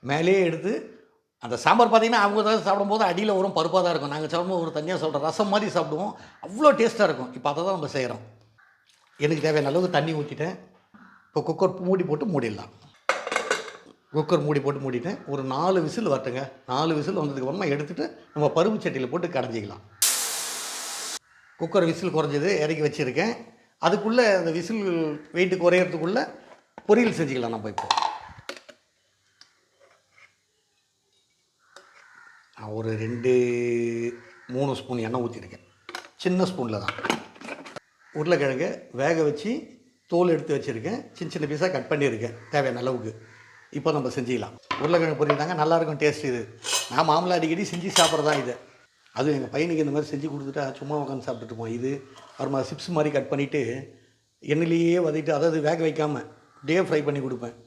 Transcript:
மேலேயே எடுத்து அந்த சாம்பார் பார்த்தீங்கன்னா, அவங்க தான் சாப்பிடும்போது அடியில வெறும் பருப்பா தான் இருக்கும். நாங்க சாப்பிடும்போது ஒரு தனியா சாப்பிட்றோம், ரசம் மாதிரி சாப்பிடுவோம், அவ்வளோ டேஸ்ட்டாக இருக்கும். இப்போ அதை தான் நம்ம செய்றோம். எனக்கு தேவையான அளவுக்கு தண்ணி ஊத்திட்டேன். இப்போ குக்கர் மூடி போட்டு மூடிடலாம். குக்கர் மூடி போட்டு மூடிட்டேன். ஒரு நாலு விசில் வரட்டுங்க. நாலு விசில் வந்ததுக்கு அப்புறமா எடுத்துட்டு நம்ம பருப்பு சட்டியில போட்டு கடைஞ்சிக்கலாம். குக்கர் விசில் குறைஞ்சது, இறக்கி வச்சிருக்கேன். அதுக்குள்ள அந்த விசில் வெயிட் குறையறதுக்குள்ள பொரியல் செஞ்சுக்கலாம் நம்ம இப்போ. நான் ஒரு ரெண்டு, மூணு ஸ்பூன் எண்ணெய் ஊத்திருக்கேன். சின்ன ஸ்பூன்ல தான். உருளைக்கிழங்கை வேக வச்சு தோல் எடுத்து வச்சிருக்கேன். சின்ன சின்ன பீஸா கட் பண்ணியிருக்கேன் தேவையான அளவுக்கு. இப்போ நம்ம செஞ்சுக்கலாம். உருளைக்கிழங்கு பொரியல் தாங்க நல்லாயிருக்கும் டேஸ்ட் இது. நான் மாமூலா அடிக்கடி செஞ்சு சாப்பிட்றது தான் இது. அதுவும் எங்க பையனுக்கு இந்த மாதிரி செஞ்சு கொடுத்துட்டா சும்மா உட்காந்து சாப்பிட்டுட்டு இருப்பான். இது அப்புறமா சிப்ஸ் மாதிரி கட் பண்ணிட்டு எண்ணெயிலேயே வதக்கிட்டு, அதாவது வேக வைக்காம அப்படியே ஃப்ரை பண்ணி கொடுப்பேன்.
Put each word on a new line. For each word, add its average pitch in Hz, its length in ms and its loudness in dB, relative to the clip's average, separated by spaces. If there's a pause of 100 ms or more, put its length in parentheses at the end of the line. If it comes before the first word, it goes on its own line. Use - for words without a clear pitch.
மேலேயே 165 420 2
எடுத்து 165 280 -2 (680)
அந்த 120 140 -4
சாம்பார் 214 320 6
பார்த்தீங்கன்னா, 226 340 6
அவங்க 202 200 4
தான் 214 220 2
சாப்பிடும்போது 202 380 2
அடியில 196 320 2
வெறும் 190 220 2
பருப்பா 165 240 4
தான் 175 120 2
இருக்கும். 143 200 -4
நாங்க 156 160 -4
சாப்பிடும்போது 175 360 0
ஒரு 160 60 -6
தனியா 156 260 -2
சாப்பிட்றோம், 147 300 -2
ரசம் 202 260 0
மாதிரி 208 180 2
சாப்பிடுவோம், 156 420 -2 (300)
அவ்வளோ 240 340 6
டேஸ்ட்டாக 220 320 4
இருக்கும். 127 240 -4
இப்போ - 160 -2
அதை 147 140 -2
தான் 190 140 0
நம்ம 147 140 -4
செய்றோம். 120 320 -2 (960)
எனக்கு 147 260 2
தேவையான 151 260 2
அளவுக்கு 175 260 2
தண்ணி 160 160 0
ஊத்திட்டேன். 156 420 -6 (680)
இப்போ - 180 -4
குக்கர் 180 460 0
மூடி 185 160 4
போட்டு 156 220 0
மூடிடலாம். 117 460 -2 (1400)
குக்கர் 151 320 2
மூடி 147 160 2
போட்டு 139 200 -2
மூடிட்டேன். 131 360 -4 (100)
ஒரு 139 160 -4
நாலு 156 380 2
விசில் 160 300 -2
வரட்டுங்க. 131 300 -2 (260)
நாலு 147 280 0
விசில் 175 240 -2
வந்ததுக்கு 139 280 -4
அப்புறமா 180 200 -2
எடுத்துட்டு 147 380 -2 (260)
நம்ம 147 220 0
பருப்பு 202 260 2
சட்டியில 131 300 -4
போட்டு 170 180 -4
கடைஞ்சிக்கலாம். 113 560 -6 (1800)
குக்கர் 170 300 4
விசில் 165 260 -2
குறைஞ்சது, 151 340 0 (100)
இறக்கி 151 260 2
வச்சிருக்கேன். 151 480 0 (480)
அதுக்குள்ள 214 400 2 (160)
அந்த 165 140 0
விசில் 180 320 -4 (480)
வெயிட் 180 300 2
குறையறதுக்குள்ள 175 580 4 (640)
பொரியல் 214 340 4
செஞ்சுக்கலாம் 127 380 -2
நம்ம 107 140 -6
இப்போ. - 180 -6 (4000)
நான் 107 220 -12
ஒரு 110 240 -2
ரெண்டு, 117 340 0 (1160)
மூணு 135 260 -2
ஸ்பூன் 120 300 -6
எண்ணெய் 120 180 -2
ஊத்திருக்கேன். 110 420 -10 (520)
சின்ன 185 280 2
ஸ்பூன்ல 120 340 -2
தான். - 160 -6 (1200)
உருளைக்கிழங்கை 151 540 2 (240)
வேக 143 300 0
வச்சு 151 280 0 (600)
தோல் 175 220 4
எடுத்து 147 220 -2
வச்சிருக்கேன். 139 460 -6 (120)
சின்ன 160 180 -10
சின்ன 156 160 -4
பீஸா 151 240 0
கட் 127 200 -4
பண்ணியிருக்கேன் 120 460 0 (120)
தேவையான 131 340 0
அளவுக்கு. 120 280 -4 (600)
இப்போ 147 180 -2
நம்ம 139 180 0
செஞ்சுக்கலாம். 120 440 -4 (260)
உருளைக்கிழங்கு 165 400 2
பொரியல் 147 220 2
தாங்க 170 140 -2
நல்லாயிருக்கும் 156 460 2
டேஸ்ட் 147 260 0
இது. 123 140 -2 (480)
நான் 143 200 2
மாமூலா 175 280 4
அடிக்கடி 165 280 0
செஞ்சு 175 260 -6
சாப்பிட்றது 151 380 4
தான் 143 120 2
இது. 123 120 -4 (600)
அதுவும் 139 220 2
எங்க 127 120 -6
பையனுக்கு 156 340 0
இந்த 143 120 0
மாதிரி 147 160 -2
செஞ்சு 147 180 -6
கொடுத்துட்டா 139 340 -6 (100)
சும்மா 143 240 -6
உட்காந்து 135 300 -6
சாப்பிட்டுட்டு 117 260 -8
இருப்பான். 113 220 -6
இது 127 160 -4 (360)
அப்புறமா 135 360 -4
சிப்ஸ் 147 280 -8
மாதிரி 151 200 2
கட் 135 200 0
பண்ணிட்டு 143 300 0 (840)
எண்ணெயிலேயே 170 560 2
வதக்கிட்டு, 156 360 0
அதாவது 160 260 2
வேக 156 220 2
வைக்காம 151 400 0 (300)
அப்படியே 160 280 0
ஃப்ரை 156 220 2
பண்ணி 143 180 -2
கொடுப்பேன். 127 340 -6 (120)